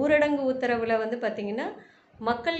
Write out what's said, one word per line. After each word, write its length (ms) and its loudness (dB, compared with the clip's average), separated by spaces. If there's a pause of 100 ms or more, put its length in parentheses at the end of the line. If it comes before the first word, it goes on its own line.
ஊரடங்கு 500 4
உத்தரவுல 460 0
வந்து 260 -2
பாத்தீங்கன்னா, 420 -4 (540)
மக்கள் 400 0